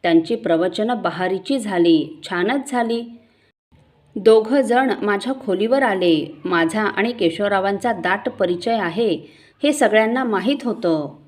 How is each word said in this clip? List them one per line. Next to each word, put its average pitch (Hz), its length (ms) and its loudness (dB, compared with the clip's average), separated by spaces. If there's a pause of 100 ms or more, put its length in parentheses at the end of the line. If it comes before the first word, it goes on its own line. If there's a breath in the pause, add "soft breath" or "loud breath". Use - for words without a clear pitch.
त्यांची 165 320 2
प्रवचनं 196 640 -2
बहारीची 185 580 -4
झाली, 170 600 2 (100)
छानच 214 420 -2
झाली. 233 320 -2 (1120 soft breath)
दोघं 220 460 4
जण 240 400 2
माझ्या 202 320 -2 (120)
खोलीवर 220 380 2
आले. 180 640 0
माझा 165 380 0
आणि 208 280 -2
केशवरावांचा 202 800 -2
दाट 190 380 -2
परिचय 190 480 -2
आहे 185 400 -2 (460 loud breath)
हे 294 100 2
सगळ्यांना 220 500 2
माहीत 220 400 0
होतं. 165 460 -2 (180)